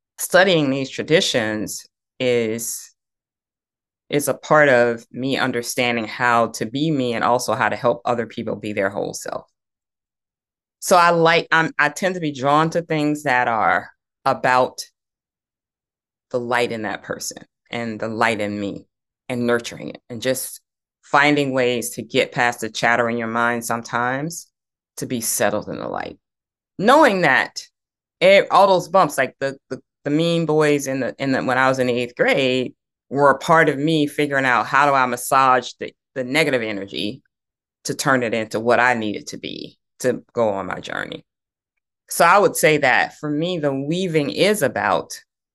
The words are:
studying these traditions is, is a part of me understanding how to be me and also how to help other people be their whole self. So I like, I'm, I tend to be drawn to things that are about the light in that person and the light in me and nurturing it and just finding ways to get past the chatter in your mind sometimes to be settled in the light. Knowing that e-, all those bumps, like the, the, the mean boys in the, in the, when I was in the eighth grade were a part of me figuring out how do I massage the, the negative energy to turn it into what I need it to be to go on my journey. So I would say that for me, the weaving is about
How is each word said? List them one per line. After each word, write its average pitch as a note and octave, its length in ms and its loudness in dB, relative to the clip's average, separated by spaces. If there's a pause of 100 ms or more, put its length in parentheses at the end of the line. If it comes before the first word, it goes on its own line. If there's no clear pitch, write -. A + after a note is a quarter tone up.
(180)
studying F3 500 4
these C3+ 220 -4
traditions A2 960 -2 (340)
is, A#2 720 -4 (1160)
is C#3+ 180 -2
a B2+ 60 0
part D3+ 340 4
of A#2+ 420 2
me B2+ 280 -4
understanding A#2+ 640 -2
how A#2 440 0
to A#2 180 -8
be C#3 240 -2
me B2+ 240 -2
and A2+ 100 -4
also A#2+ 300 0
how A2+ 160 0
to G#2 60 -6
help A#2+ 280 0
other A#2 220 -2
people G#2+ 300 -8
be G#2+ 180 -8
their G2 160 0
whole - 240 -6
self. - 340 -12 (1300)
So - 160 2
I F3 140 6
like, E3 400 2
I'm, D#3+ 280 2
I D3 100 4
tend F#3 260 -2
to F3+ 60 -8
be D3+ 120 -4
drawn C#3+ 380 2
to E3+ 120 -2
things D3+ 400 -2
that B2 260 0
are F#2 420 0 (340)
about B2+ 600 0 (1500)
the B2+ 80 -2
light A#2+ 320 -2
in A2+ 120 -6
that G2+ 200 -8
person - 360 -10 (320)
and A#2 280 -8
the A2+ 100 -6
light A2+ 320 -2
in G#2 200 -4
me G2+ 260 -10 (420)
and A#2+ 180 -4
nurturing A#2 420 -4
it - 200 -16
and A#2 140 -12
just - 380 -4 (420)
finding C#3+ 500 2
ways B2 380 -2
to B2 120 -12
get - 280 -2
past A#2+ 300 -2
the A2 100 -8
chatter A#2 380 0
in A#2 80 -4
your A#2 100 -6
mind A#2 380 -2
sometimes B2 840 -6 (500)
to C3 80 -8
be B2 140 -6
settled G#2 480 -2
in C#2 100 -10
the A1+ 100 -8
light. G1+ 300 -8 (600)
Knowing A3+ 440 4
that C3 420 2 (580)
e-, F#3+ 300 6
all F#3+ 160 6
those F3 200 2
bumps, D#3+ 300 2
like B2+ 220 -2
the, C#3 160 -4 (140)
the, C3 100 -10 (240)
the C#3+ 60 -4
mean E3 360 0
boys D3 400 2
in C3+ 140 -4
the, A#2 180 -6
in C3+ 140 -2
the, A2 100 0
when B2 160 0
I C3 100 4
was C3 120 0
in B2+ 80 0
the B2 100 0
eighth A#2+ 160 -6
grade C3+ 600 0 (340)
were C#3 220 4
a C3+ 80 4
part D#3+ 300 4
of C#3 100 -2
me D3+ 280 0
figuring C#3 380 -2
out A#2+ 220 2
how C#3+ 200 4
do C#3+ 60 4
I C3 140 2
massage B2+ 760 2
the, - 120 -10 (220)
the C3+ 80 -6
negative C3+ 400 0
energy G2 600 -8 (600)
to C3+ 100 -6
turn C3 280 2
it A2+ 120 -2
into A2 260 -4
what A#2 180 2
I B2 160 4
need A2 220 -4
it - 120 -14
to - 100 -12
be - 400 -14 (200)
to A#2+ 240 -2 (120)
go A2+ 160 0
on F#2+ 160 -4
my F#2 120 -8
journey. - 460 -10 (880)
So - 140 2
I F3+ 140 8
would F#3+ 160 4
say D#3 220 4
that B2 420 2
for D3+ 120 -8
me, E3+ 280 -4
the D3 140 -2
weaving D#3 560 -2
is - 320 0
about G#2 580 -2 (360)